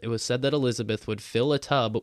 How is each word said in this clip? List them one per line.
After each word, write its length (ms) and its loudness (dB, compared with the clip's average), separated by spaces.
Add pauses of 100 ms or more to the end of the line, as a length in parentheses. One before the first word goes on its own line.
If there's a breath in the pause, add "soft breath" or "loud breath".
it 60 -6
was 120 -2
said 220 0
that 100 2
Elizabeth 540 0
would 140 -4
fill 320 0
a 60 2
tub 440 0